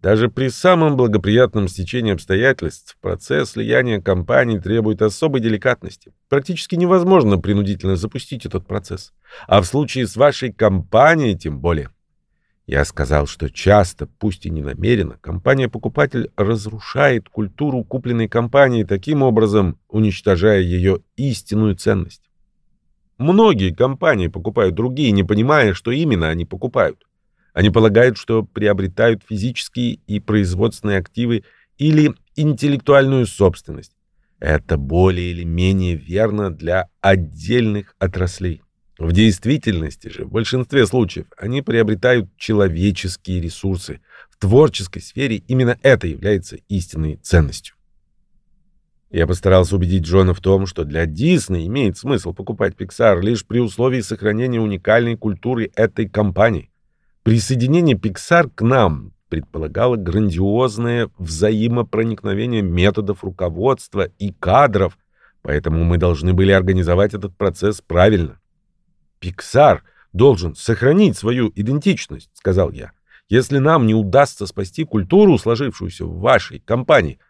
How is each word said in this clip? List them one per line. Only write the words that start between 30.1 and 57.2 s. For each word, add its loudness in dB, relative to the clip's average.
производственные -2
активы -4
или 2
интеллектуальную 2
собственность. -2
Это -2
более 0
или -8
менее 0
верно -2
для -4
отдельных 0
отраслей. -4
В -2
действительности 0
же, -14
в -16
большинстве 0
случаев, -4
они -6
приобретают 0
человеческие -2
ресурсы. -8
В -20
творческой 2
сфере -6
именно -2
это 4
является -4
истинной -6
ценностью. 0
Я 0
постарался 2
убедить 0
Джона 2
в -12
том, 2
что -6
для -4
Disney -2
имеет -2
смысл -4
покупать -6
Pixar 0
лишь -2
при -2
условии -2
сохранения -4
уникальной 0
культуры -4
этой -2
компании. 0